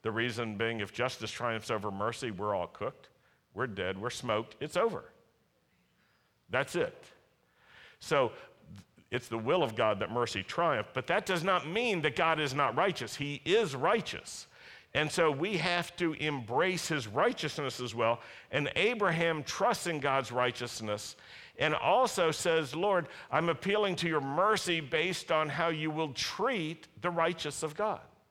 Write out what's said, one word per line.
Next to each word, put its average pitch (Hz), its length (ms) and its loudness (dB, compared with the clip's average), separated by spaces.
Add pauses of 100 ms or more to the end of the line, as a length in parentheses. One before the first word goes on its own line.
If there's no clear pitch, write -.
The 110 80 -2
reason 113 460 -2
being, 113 240 -2
if 101 120 -6
justice 120 380 -2
triumphs 117 400 -4
over 104 200 -2
mercy, 110 400 -4
we're 101 240 -2
all 87 120 0
cooked, - 420 -10 (460)
we're 127 120 -2
dead, 95 320 -4
we're 117 120 -4
smoked, 117 500 -2
it's 151 160 -6
over. 208 280 0 (1500)
That's 135 260 0
it. - 280 -2 (1000)
So 135 300 4 (800)
it's - 180 -4
the 113 80 -4
will 147 260 2
of 110 140 0
God 107 240 2
that 90 100 -2
mercy 117 320 0
triumph, 147 520 0
but 131 140 -4
that 190 180 2
does 175 180 0
not 175 240 2
mean 208 340 0
that 147 140 0
God 160 240 4
is 135 140 0
not 135 200 2
righteous. 160 400 0
He 143 300 -6
is 175 320 2
righteous. - 720 -2 (460)
And 151 180 2
so 165 200 4
we 170 280 0
have 175 380 0
to 165 180 0
embrace 147 760 0
his 139 180 0
righteousness 147 720 -2
as 120 160 -6
well. 117 260 2 (300)
And 143 240 0
Abraham 170 680 2
trusts 202 420 0
in 156 140 -2
God's 135 320 2
righteousness 120 800 -2 (440)
and 151 160 4
also 185 580 4
says, 156 420 0
"Lord, 180 320 2 (240)
I'm 160 200 2
appealing 196 460 0
to 170 120 -2
your 160 120 2
mercy 170 600 2
based 160 500 -2
on 156 180 4
how 160 200 0
you 156 220 -2
will 151 220 -2
treat 185 760 -2 (140)
the 175 80 0
righteous 170 520 0
of 151 140 -4
God. 208 240 -2 (300)